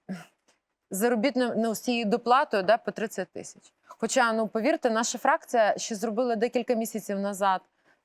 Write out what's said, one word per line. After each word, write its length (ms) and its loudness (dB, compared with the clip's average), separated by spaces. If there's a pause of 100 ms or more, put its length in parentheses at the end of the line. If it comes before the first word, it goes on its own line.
(920)
заробітним, 680 0
ну, 180 0
з 60 -8
цією 240 -2
доплатою, 580 2
да, 140 4
по 140 -6
тридцять 380 -6
тисяч. 340 -16 (240)
Хоча, 460 0
ну, 160 0
повірте, 420 0
наша 280 0
фракція 600 2
ще 160 -6
зробила 420 -2
декілька 380 0
місяців 440 -4
назад 420 0 (440)